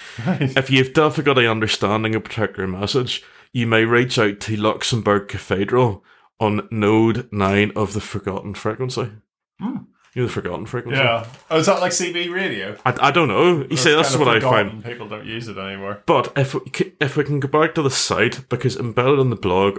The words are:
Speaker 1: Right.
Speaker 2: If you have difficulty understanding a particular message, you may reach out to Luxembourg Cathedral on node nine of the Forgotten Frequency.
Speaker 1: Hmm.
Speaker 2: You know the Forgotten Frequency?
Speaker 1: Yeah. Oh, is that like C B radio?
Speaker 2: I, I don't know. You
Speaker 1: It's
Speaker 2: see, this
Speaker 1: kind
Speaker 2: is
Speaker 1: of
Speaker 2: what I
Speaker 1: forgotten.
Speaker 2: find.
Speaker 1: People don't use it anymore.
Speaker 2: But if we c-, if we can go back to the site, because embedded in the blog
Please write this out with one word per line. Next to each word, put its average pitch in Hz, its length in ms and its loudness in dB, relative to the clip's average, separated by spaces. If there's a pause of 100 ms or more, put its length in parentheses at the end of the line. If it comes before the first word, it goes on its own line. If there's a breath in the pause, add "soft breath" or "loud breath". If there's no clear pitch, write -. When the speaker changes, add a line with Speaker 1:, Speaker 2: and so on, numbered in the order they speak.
(260 loud breath)
Speaker 1:
Right. 135 300 -2
Speaker 2:
If 131 140 0
you 135 120 8
have 131 120 -2
difficulty 143 520 4
understanding 110 680 0
a 107 60 -2
particular 101 460 -4
message, 101 560 -4 (300 loud breath)
you 120 140 -2
may 113 180 4
reach 123 340 2
out 104 220 0
to 110 160 -4
Luxembourg 104 720 0
Cathedral 101 760 0 (380 soft breath)
on 104 300 0
node 110 600 2
nine 101 460 2
of 101 160 -2
the 104 80 -4
Forgotten 98 540 -8
Frequency. 113 560 -4 (500)
Speaker 1:
Hmm. 247 160 -6 (380 soft breath)
Speaker 2:
You 127 80 -2
know 117 60 0
the - 40 -8
Forgotten 90 320 -6
Frequency? 120 380 -6
Speaker 1:
Yeah. 117 240 0 (240)
Oh, 160 80 2
is 160 80 0
that 180 160 2
like 180 100 0
C 175 220 -2
B 175 160 -6
radio? 139 560 -6
Speaker 2:
I, 127 220 2
I - 20 4
don't 156 180 2
know. 151 300 4
You 135 140 -4
Speaker 1:
It's 156 100 0
Speaker 2:
see, 165 120 4
this - 20 4
Speaker 1:
kind 160 100 4
Speaker 2:
is 135 80 0
Speaker 1:
of 156 60 2
Speaker 2:
what 135 80 4
I 117 120 4
Speaker 1:
forgotten. 110 300 2
Speaker 2:
find. 110 160 -14
Speaker 1:
People 117 220 -12
don't 104 180 -12
use 113 220 -10
it 98 100 -12
anymore. 98 480 -10
Speaker 2:
But 139 280 2
if 135 200 0
we - 60 -4 (140)
c-, - 240 -2
if 139 200 -2
we 143 60 0
can 143 140 -2
go 135 100 -2
back 156 260 2
to 160 80 0
the 135 80 2
site, 113 580 0
because 120 300 -2
embedded 123 400 0
in 131 100 2
the 113 80 0
blog 98 420 0